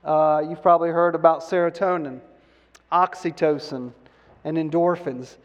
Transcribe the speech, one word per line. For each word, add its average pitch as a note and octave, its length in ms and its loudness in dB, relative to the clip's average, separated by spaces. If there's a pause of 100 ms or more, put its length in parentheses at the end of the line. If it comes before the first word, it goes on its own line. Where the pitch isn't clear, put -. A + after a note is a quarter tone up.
Uh, D#3 440 2
you've E3 140 -10
probably E3+ 280 4
heard E3+ 240 2
about D#3+ 260 4
serotonin, E3+ 800 -2 (720)
oxytocin, D#3 1000 -2 (520)
and D#3 140 -6
endorphins. D#3+ 880 -2